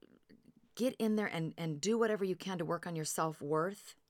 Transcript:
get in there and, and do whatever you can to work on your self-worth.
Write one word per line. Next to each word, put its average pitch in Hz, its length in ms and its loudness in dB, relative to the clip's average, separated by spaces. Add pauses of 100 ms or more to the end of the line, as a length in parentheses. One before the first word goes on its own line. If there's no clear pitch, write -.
(760)
get 247 220 0
in 214 180 2
there 208 120 2
and, 160 300 -2
and 160 220 -2
do 214 180 2
whatever 214 260 2
you 185 120 2
can 185 220 -6
to 165 80 -2
work 170 220 -2
on 170 80 -4
your 156 100 -2
self-worth. 160 880 -2 (140)